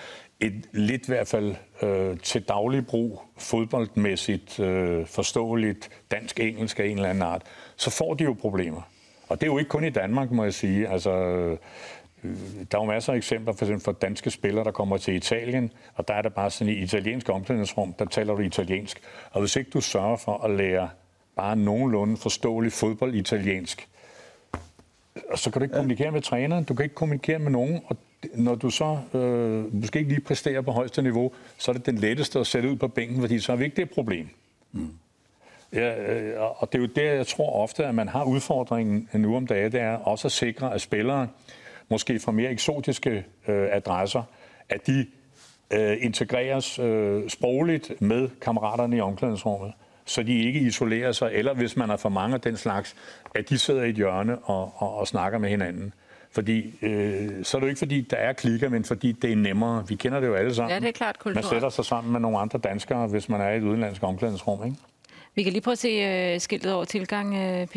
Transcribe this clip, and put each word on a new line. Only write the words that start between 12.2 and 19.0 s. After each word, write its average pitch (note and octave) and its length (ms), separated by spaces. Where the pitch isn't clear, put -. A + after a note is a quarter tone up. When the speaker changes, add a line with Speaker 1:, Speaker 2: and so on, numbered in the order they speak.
Speaker 1:
der G#2 60
er G#2+ 40
jo - 20
masser A2 280
af B2+ 40
eksempler, A2+ 360
for G#2 120
eksempel G#2 200
for G2+ 80
danske G2+ 380
spillere, G#2 340
der G#2+ 60
kommer G2 260
til F#2+ 180
Italien, A#2 580
og - 140
der G#2+ 60
er G#2 80
det G#2+ 120
bare G2+ 160
sådan, G#2+ 240
i - 20
italienske G2+ 560
omklædningsrum, F#2+ 600
der G#2 120
taler G#2 300
du G2+ 60
italiensk. F#2+ 600